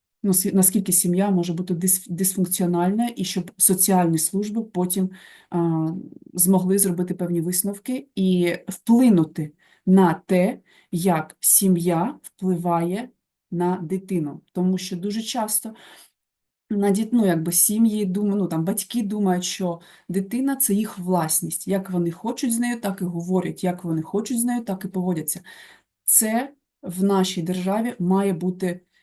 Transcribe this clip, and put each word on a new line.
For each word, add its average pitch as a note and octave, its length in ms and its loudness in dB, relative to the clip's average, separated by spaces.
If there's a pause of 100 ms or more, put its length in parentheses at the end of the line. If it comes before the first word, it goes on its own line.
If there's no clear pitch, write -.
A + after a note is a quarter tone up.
(220)
ну, G3 120 4
с-, - 180 0
наскільки F#3+ 400 2
сім'я F#3 380 2
може F3 220 2
бути E3 220 -4
дис-, F#3 360 -2
дисфункціональна, F#3 1040 0
і F#3+ 80 -4
щоб F3+ 320 -6
соціальні F3+ 600 2
служби G#3 440 -2
потім, F#3 480 -2 (400)
а, E3 380 0 (460)
змогли F#3 440 2
зробити F3+ 360 -2
певні F3 260 -4
висновки G3 760 -6
і F3+ 420 2 (120)
вплинути F#3+ 840 2 (340)
на F#3 280 6 (120)
те, F#3+ 320 2 (320)
як E3 500 0
сім'я F3+ 800 2
впливає F3 880 -2 (420)
на F3 260 0
дитину. E3+ 640 -4 (120)
Тому F3+ 260 0
що F#3 180 -8
дуже G3+ 260 -4
часто A3 520 -4 (960)
на G3+ 200 2
діт-, A3 220 2
ну, A#3 140 4
якби E3+ 260 0
сім'ї G#3+ 520 2
дум-, G3 240 -2
ну, G3 180 0
там, D#3+ 180 -2
батьки A3+ 380 -4
думають, G3 420 0
що F3 360 -6 (280)
дитина — A#3 480 -2
це G#3 180 0
їх G#3 240 -2
власність. F3 680 -2
Як F#3+ 220 -2
вони F3 200 0
хочуть A#3 440 -4
з A#3 40 -2
нею, A#3+ 220 -2
так G3 200 -4
і F#3+ 40 -4
говорять, F3 600 -4
як F3+ 200 -4
вони D#3+ 180 -2
хочуть A3+ 380 -4
з A#3+ 40 0
нею, A#3+ 200 -2
так F#3+ 200 -8
і F3+ 40 -6
поводяться. F3+ 520 -4 (640)
Це A3+ 480 2 (300)
в F#3 220 -4
нашій F#3+ 380 2
державі F#3+ 560 -2
має F#3+ 340 2
бути F3+ 480 -4 (220)